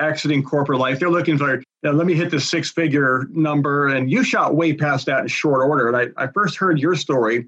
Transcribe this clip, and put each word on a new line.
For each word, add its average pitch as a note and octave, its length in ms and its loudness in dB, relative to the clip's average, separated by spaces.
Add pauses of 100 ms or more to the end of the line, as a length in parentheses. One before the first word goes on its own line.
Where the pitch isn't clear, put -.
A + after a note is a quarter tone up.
exiting D3+ 420 -2
corporate C#3+ 380 -2
life, C3 180 -2
they're F3+ 100 0
looking E3 300 2
for, C#3 160 0
you B2+ 100 -6 (200)
know, D3+ 80 0
"Let D#3 120 2
me F3+ 100 2
hit E3 180 0
the C#3+ 80 0
six-figure C#3+ 880 0
number." C#3+ 560 0
And C3 240 0
you A3+ 140 2
shot F3 320 0
way D#3+ 160 2
past D3 340 -2
that C3+ 140 0
in A#2 80 -6
short D3+ 360 0
order. C#3 220 2
And A#2+ 100 2
I, B2 280 -2
I - 20 -4
first G3 300 -2
heard F3 240 0
your E3 160 2
story. A#2+ 520 0